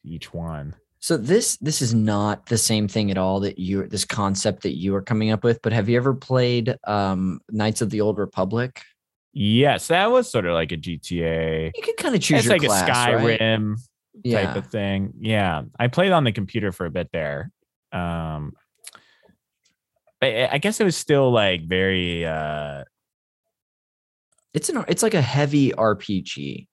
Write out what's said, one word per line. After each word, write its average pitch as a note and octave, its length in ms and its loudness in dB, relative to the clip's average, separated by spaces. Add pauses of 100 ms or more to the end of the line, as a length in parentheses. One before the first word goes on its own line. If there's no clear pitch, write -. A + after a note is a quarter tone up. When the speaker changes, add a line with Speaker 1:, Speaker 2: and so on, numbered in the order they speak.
Speaker 1:
each D#2 280 -14
one. D#2+ 420 -8 (240)
Speaker 2:
So - 180 0
this, E3 400 2
this D3+ 240 -2
is A#2 120 2
not G#2 520 2
the A#2 120 0
same G#2+ 300 2
thing G#2 240 0
at F#2+ 60 0
all F#2+ 240 2
that G2+ 180 -4
you, F#2+ 280 -2
this G2+ 180 -4
concept G2+ 580 -2
that C#2+ 140 -2
you F#2+ 180 -2
are G2 60 -2
coming A2 300 0
up G#2+ 120 0
with, A#2 180 2
but A2 120 0
have A2 160 2
you A#2+ 80 4
ever C3 160 2
played, B2 720 0
um, F#2+ 640 0
Knights G#2+ 320 0
of A2 80 0
the G#2 100 -2
Old G#2 180 2
Republic? G2+ 640 -4 (520)
Speaker 1:
Yes, A#2 540 4
that F#3+ 240 4
was B3 200 2
sort G#2+ 140 0
of E2+ 80 0
like E2 180 0
a E2+ 60 -6
G D#2+ 200 -8
T E2+ 260 -4
A. D#2+ 520 -2
Speaker 2:
You - 80 -10
could A4+ 140 -4
kinda C4+ 220 0
choose - 200 2
Speaker 1:
It's A3+ 60 2
Speaker 2:
your G3+ 140 4
Speaker 1:
like C#3+ 80 2
Speaker 2:
class, A#2+ 420 2
Speaker 1:
a A#2+ 60 2
Speaker 2:
right? A2+ 240 2
Speaker 1:
Skyrim A2 360 0
type A#2+ 80 -10 (400)
Speaker 2:
Yeah. G#2 320 0
Speaker 1:
of G2 120 -6
thing. G2 520 -2
Yeah. G2 440 0 (140)
I A#2+ 100 2
played F3+ 260 2
on D#3+ 100 4
the A#2 80 2
computer G2+ 400 -4
for F2+ 140 -6
a E2 60 -6
bit F2 200 -4
there. D2 400 -6 (400)
Um, D#2+ 640 -6 (1700)
but C3+ 80 2
I, A#2 240 0
I C#3 60 0
guess F#3+ 200 -2
it A3 60 2
was E3+ 100 2
still, C#3 380 2
like, F#2+ 340 2
very, F2+ 580 0
uh, D2+ 600 -6 (1700)
Speaker 2:
It's D#3 160 -4
an, C4 180 -4
it's D#3+ 160 0
like A3 120 2
a E3 60 4
heavy C#3 520 2
R G#2+ 240 2
P G2 240 -4
G. - 520 -12